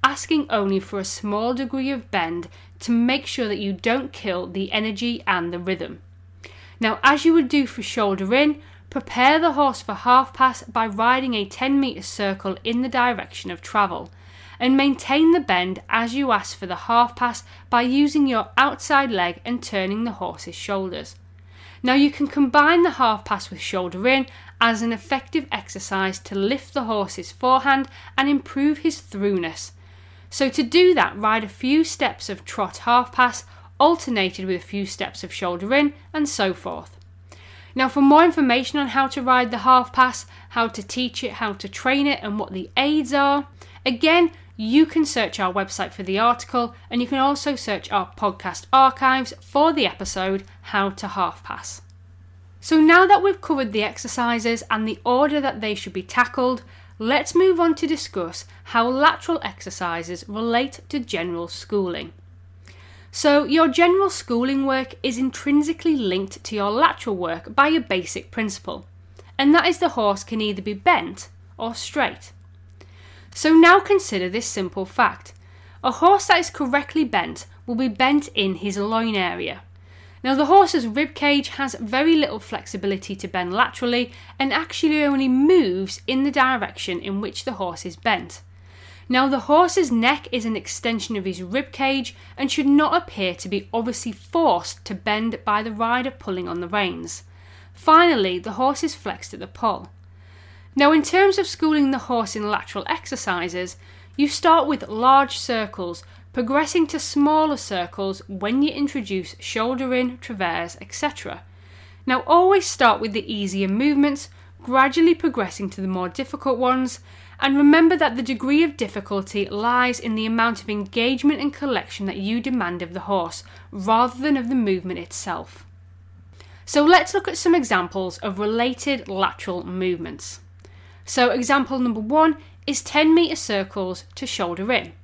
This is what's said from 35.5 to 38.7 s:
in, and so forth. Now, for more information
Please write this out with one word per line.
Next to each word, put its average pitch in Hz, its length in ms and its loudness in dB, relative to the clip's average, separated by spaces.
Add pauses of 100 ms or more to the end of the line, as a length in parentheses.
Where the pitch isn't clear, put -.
in, 285 200 2 (200)
and 302 160 -2
so 190 240 -2
forth. - 420 -12 (800)
Now, 262 160 0
for 285 120 2
more 294 220 8
information 269 540 2